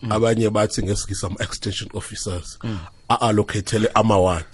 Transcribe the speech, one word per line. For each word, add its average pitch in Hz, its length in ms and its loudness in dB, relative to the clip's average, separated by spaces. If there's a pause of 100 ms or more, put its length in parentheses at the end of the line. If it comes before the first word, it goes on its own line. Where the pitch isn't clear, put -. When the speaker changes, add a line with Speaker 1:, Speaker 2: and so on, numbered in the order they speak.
Speaker 1:
mm. 113 100 -4
Speaker 2:
Abanye 113 380 2
bathi 107 340 0
ngesingisi 98 420 -2
ama-extension 98 680 -6
officers. 92 680 -8
Speaker 1:
Mm. 113 140 -6 (320)
Speaker 2:
A-allocathele 107 840 2
ama-ward. 92 600 4